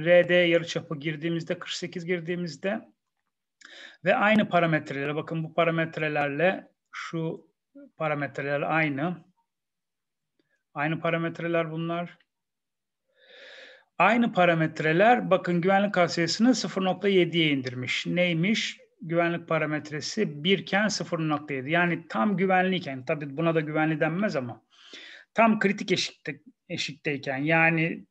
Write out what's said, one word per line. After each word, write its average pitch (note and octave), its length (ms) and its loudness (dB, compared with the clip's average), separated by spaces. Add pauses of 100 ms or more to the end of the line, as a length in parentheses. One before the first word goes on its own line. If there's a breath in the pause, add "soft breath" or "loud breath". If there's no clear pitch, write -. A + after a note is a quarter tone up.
R F3 240 6
D F3 60 4
yarıçapı E3+ 640 2
girdiğimizde, E3 600 -4
kırk - 140 -12
sekiz F3 320 -8
girdiğimizde F3 760 -4 (1200 loud breath)
ve F3+ 100 4
aynı G#3+ 340 4
parametrelere, D3+ 680 0
bakın D#3+ 300 -4
bu D#3+ 100 -12
parametrelerle D#3+ 1160 0 (240)
şu - 580 -8 (460)
parametreler C#3+ 640 -4
aynı. D#3 640 0 (1500)
Aynı D#3 260 -4
parametreler E3 720 -2
bunlar. E3+ 480 -6 (1800 loud breath)
Aynı A3 340 4
parametreler, E3+ 1000 4
bakın F3+ 300 2
güvenlik G3 340 2
katsayısını F3 600 2
sıfır F#3+ 300 -2
nokta F#3 240 0
yediye E3+ 420 4
indirmiş. B2+ 560 -4
Neymiş? F3 720 0 (220)
Güvenlik E3+ 480 -2
parametresi D3+ 960 -4
bir F#3 140 4
iken G3+ 300 0
sıfır F3 300 -4
nokta D3+ 360 -4
yedi. C3 160 -8
Yani E3+ 380 0
tam G#3+ 280 0
güvenliyken, F3+ 680 0
tabii C#3+ 320 -4
buna E3 180 0
da D#3+ 60 2
güvenli D#3 400 -2
denmez E3 360 -2
ama A#2+ 300 -8 (680 loud breath)
tam A3 240 4
kritik G3+ 340 -2
eşikte, - 480 -4 (280)
eşikteyken, C#3+ 680 -6
yani D#3+ 760 2